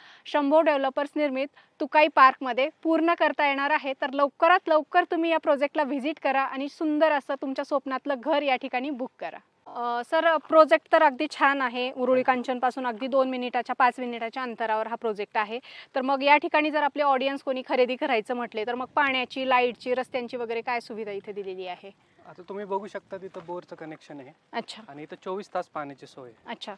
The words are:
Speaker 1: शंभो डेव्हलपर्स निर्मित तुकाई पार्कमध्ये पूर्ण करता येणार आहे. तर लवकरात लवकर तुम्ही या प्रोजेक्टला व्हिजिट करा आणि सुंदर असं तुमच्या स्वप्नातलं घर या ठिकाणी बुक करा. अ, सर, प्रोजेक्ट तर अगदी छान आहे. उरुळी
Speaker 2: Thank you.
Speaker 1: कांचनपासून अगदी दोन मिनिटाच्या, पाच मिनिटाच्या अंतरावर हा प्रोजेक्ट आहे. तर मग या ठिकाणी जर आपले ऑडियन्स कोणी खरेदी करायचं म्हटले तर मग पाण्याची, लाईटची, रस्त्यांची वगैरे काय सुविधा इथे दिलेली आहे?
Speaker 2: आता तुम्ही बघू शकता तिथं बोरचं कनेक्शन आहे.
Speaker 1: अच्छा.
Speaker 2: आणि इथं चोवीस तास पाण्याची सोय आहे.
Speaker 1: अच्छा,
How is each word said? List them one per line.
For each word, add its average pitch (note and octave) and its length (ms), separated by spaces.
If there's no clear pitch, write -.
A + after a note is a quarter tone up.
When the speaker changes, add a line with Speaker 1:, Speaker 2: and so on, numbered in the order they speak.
Speaker 1:
शंभो D4 360
डेव्हलपर्स C#4+ 540
निर्मित C#4+ 320
तुकाई D#4 360
पार्कमध्ये C4 540
पूर्ण D#4+ 360
करता D4+ 280
येणार C#4 220
आहे. C#4 320
तर C#4+ 80
लवकरात C#4+ 580
लवकर D#4+ 440
तुम्ही E4 200
या D#4+ 60
प्रोजेक्टला D4 460
व्हिजिट C#4+ 360
करा C4+ 220
आणि C4+ 280
सुंदर D#4 420
असं C#4+ 300
तुमच्या C#4 240
स्वप्नातलं C#4 520
घर C#4+ 240
या C#4 140
ठिकाणी B3+ 340
बुक B3+ 300
करा. E3 180
अ, A#3+ 360
सर, D#4+ 260
प्रोजेक्ट D#4+ 540
तर D#4+ 120
अगदी D4 280
छान C#4 300
आहे. B3 300
उरुळी B3+ 300
Speaker 2:
Thank B3+ 160
you. B3 100
Speaker 1:
कांचनपासून B3+ 400
अगदी A#3+ 200
दोन C4 220
मिनिटाच्या, B3 460
पाच B3 240
मिनिटाच्या A#3+ 440
अंतरावर A3 440
हा A3+ 80
प्रोजेक्ट G#3 420
आहे. A3 220
तर C4+ 60
मग C4+ 220
या C#4+ 140
ठिकाणी D4+ 340
जर D4 120
आपले C#4+ 200
ऑडियन्स C4+ 400
कोणी C4 240
खरेदी B3 280
करायचं B3+ 380
म्हटले A3 340
तर A#3+ 80
मग B3+ 100
पाण्याची, C4 640
लाईटची, B3 440
रस्त्यांची B3 440
वगैरे A#3 240
काय A#3+ 180
सुविधा G#3+ 320
इथे G3+ 200
दिलेली F#3+ 360
आहे? F3+ 240
Speaker 2:
आता E3 220
तुम्ही G3+ 160
बघू G3 220
शकता F#3+ 300
तिथं F#3 280
बोरचं F3 300
कनेक्शन D#3 440
आहे. C3+ 120
Speaker 1:
अच्छा. - 360
Speaker 2:
आणि C#3+ 140
इथं E3 200
चोवीस F#3+ 300
तास F3+ 140
पाण्याची C#3+ 400
सोय B2+ 220
आहे. A#2 220
Speaker 1:
अच्छा, G#3+ 260